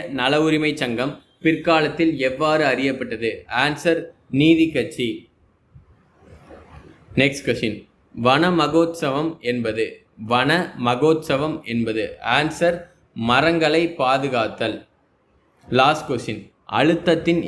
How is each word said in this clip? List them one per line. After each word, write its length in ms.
நல 300
உரிமை 320
சங்கம் 400
பிற்காலத்தில் 800
எவ்வாறு 460
அறியப்பட்டது? 680
ஆன்சர் 440
நீதி 380
கட்சி. 400
நெக்ஸ்ட் 300
கொஸ்டின், 320
வன 380
மகோத்சவம் 800
என்பது? 420
வன 260
மகோத்சவம் 840
என்பது. 400
ஆன்சர் 460
மரங்களை 600
பாதுகாத்தல். 840
லாஸ்ட் 400
கொஸ்டின், 340
அழுத்தத்தின் 760